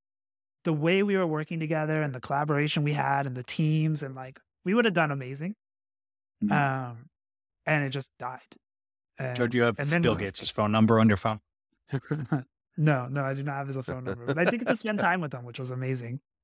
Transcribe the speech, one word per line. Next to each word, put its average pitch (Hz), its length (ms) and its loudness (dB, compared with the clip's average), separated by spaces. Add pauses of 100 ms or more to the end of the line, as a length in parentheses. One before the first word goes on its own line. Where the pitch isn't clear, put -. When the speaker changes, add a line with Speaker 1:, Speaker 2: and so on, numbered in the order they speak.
(640)
Speaker 1:
the 165 80 2
way 170 300 2
we 202 140 2
were 185 100 2
working 156 320 -4
together 156 440 0
and 143 120 -2
the 123 60 -10
collaboration 147 600 0
we 147 100 2
had 139 340 0
and 127 100 -6
the 127 60 -8
teams 156 600 0
and, 131 120 -10
like, 131 240 -16 (260)
we 180 100 0
would 233 100 4
have 202 100 2
done 160 160 4
amazing. 139 440 -6 (880)
Speaker 2:
Mm-hmm. 147 220 4 (260)
Speaker 1:
Um, 117 180 -18 (560)
and 151 200 2
it 139 60 -4
just 135 280 -8
died. 127 220 -10 (920)
Speaker 2:
Joe, 123 140 2
Speaker 1:
And, - 0 -
Speaker 2:
do 117 100 0
you 120 60 6
have 117 140 4
Speaker 1:
and 143 140 -2
then 175 120 2
Speaker 2:
Bill 117 120 4
Gates' 95 340 -4
phone 107 220 0
number 110 280 6
on 110 80 8
your 104 100 6
phone? 110 240 -4 (480)
Speaker 1:
<laughs> 139 580 -4 (300)
No, 147 300 2
no, 139 160 -4
I 135 100 -4
do 139 100 -6
not 143 120 -6
have 139 120 -8
his 135 180 -8
phone 127 180 -8
number, 120 240 -8
but 139 100 -2
I 170 60 0
did 214 160 0
get 240 80 -4
to 254 80 2
spend 214 240 -4
time 180 220 0
with 143 120 -6
him, 123 120 -10
which 120 140 -12
was 127 120 -6
amazing. 127 480 -6 (240)